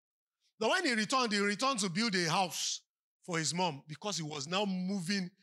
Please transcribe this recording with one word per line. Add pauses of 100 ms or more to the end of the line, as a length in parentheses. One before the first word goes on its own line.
(600)
But
when
he
returned,
he
returned
to
build
a
house (440)
for
his
mom
because
he
was
now
moving (140)